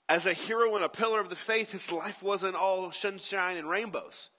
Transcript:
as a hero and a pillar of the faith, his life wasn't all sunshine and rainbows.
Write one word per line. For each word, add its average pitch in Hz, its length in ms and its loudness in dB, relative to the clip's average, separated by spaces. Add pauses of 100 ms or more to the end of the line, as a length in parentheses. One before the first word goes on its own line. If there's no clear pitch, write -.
as 170 180 4
a 185 60 4
hero 226 420 2
and 190 100 2
a 151 40 2
pillar 220 320 2
of 185 100 -2
the 175 60 -6
faith, 220 340 0
his 185 220 0
life 175 280 -4
wasn't 190 360 0
all 185 340 2
sunshine 190 680 -2
and 156 140 -6
rainbows. 180 680 -4